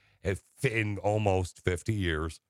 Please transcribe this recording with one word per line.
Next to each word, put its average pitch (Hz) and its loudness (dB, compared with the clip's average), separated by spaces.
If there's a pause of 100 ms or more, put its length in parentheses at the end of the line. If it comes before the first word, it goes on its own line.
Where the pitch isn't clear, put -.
(220)
If 95 -2 (220)
in 110 0
almost 98 0
fifty 90 0
years, 82 -2